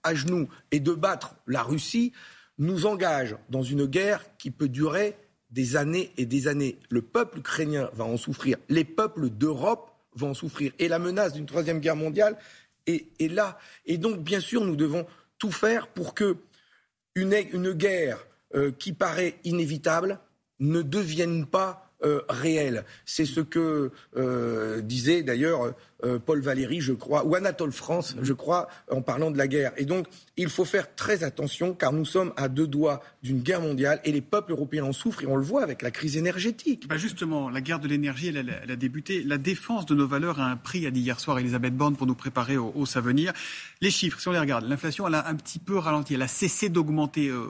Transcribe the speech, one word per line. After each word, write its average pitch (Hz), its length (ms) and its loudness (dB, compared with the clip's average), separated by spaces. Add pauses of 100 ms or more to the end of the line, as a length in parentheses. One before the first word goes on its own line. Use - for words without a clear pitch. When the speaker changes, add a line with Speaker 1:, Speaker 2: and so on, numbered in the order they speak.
Speaker 1:
à 165 100 2
genoux 156 360 0 (220)
et 147 100 2
de 147 100 2
battre 175 440 -2 (120)
la 123 160 0
Russie, 160 480 0 (460)
nous 165 280 0
engagent 160 520 0 (120)
dans 131 140 0
une 143 220 2
guerre 185 400 2 (120)
qui 143 140 -8
peut 147 160 0
durer 156 480 0 (360)
des 123 260 2
années 160 400 0
et 131 80 0
des 135 240 2
années. 139 280 0 (120)
Le 120 120 2
peuple 226 380 -2
ukrainien 147 540 -2
va 113 100 -6
en 117 140 -2
souffrir, 135 400 0 (100)
les 160 160 4
peuples 165 460 0
d'Europe 151 600 0 (260)
vont 139 160 -4
en - 20 -2
souffrir. 143 460 -4
Et 170 100 2
la 165 100 2
menace 180 320 0
d'une 147 140 -10
troisième 156 340 -2
guerre 156 160 2
mondiale 185 420 2 (500)
est, 165 180 0 (140)
est 160 100 2
là. 190 280 0 (280)
Et 170 120 -2
donc, 196 220 0
bien 170 220 -2
sûr, 226 240 0
nous 170 100 0
devons 160 320 0 (320)
tout 214 120 -2
faire 220 360 2
pour - 260 -8
que 196 220 2 (800)
une, 190 200 2 (180)
une 180 200 0
guerre, 165 520 0 (300)
euh, 139 160 2
qui 156 200 -8
paraît 170 520 0
inévitable 170 760 0 (400)
ne 156 220 2
devienne 165 640 0
pas, 185 460 -2 (120)
euh, 147 240 2
réelle. 139 580 0 (200)
C'est - 200 0
ce 139 140 -2
que, 156 520 0 (260)
euh, 117 640 0
disait 127 420 2
d'ailleurs, 127 500 0 (300)
euh, 123 160 0
Paul 147 220 0
Valéry, 135 400 0
je 135 100 0
crois, 139 340 0
ou 156 80 2
Anatole 180 380 0
France, 165 500 -4
je 135 120 2
crois, 170 340 0 (240)
en 131 100 0
parlant 143 300 0
de 139 60 -2
la 139 100 4
guerre. 135 300 0
Et 139 80 0
donc, 180 220 -2 (280)
il 175 140 0
faut 180 160 0
faire - 300 -2
très 196 280 0
attention, 151 500 -2
car 143 200 2
nous 156 100 2
sommes 180 320 0
à 139 140 0
deux 147 180 2
doigts 143 340 2 (200)
d'une 131 180 0
guerre 170 220 0
mondiale, 143 420 2
et 151 80 0
les 147 80 2
peuples 170 320 0
européens 147 320 -2
en 135 80 0
souffrent, 131 320 -2
et 135 40 -4
on 135 100 4
le 135 80 2
voit 247 180 2
avec 151 180 -4
la 120 100 -2
crise 151 260 -2
énergétique. 180 720 0
Speaker 2:
Bah 156 80 0
justement, 160 520 -2
la 131 120 -4
guerre 156 180 -2
de 143 80 -4
l'énergie, 147 400 0
elle, 160 80 -2
elle, 123 280 -4
elle 123 80 -8
a 127 40 -6
débuté. 147 480 -2
La 143 140 0
défense 180 480 -2
de 147 100 2
nos 143 100 6
valeurs 143 360 0
a 127 100 2
un 123 60 -4
prix, 170 280 -4
a 135 60 -2
dit 127 80 0
hier 123 220 0
soir 135 180 0
Elisabeth 123 380 0
Borne, 147 180 2
pour 131 120 0
nous 127 80 4
préparer 127 420 0
au, 117 180 -2
au 143 100 0 (120)
à - 20 0
venir. 135 320 2 (480)
Les 196 120 2
chiffres, - 280 0
si - 80 -6
on 180 60 2
les 175 60 4
regarde, 131 280 0
l'inflation, 147 400 -2
elle 160 80 2
a 151 140 0
un 156 60 -2
petit 151 240 -8
peu 196 180 -2
ralenti. 151 380 0
Elle 127 60 0
a 131 60 0
cessé 196 400 0
d'augmenter, 151 600 2
euh, 123 200 -4